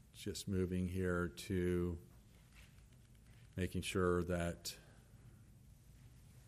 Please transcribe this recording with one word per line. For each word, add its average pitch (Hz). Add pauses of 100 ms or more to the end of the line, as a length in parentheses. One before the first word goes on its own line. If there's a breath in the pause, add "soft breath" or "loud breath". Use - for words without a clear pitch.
(160)
just -
moving 92
here 87 (160)
to 90 (1600 soft breath)
making 90
sure 90
that 85 (1700 soft breath)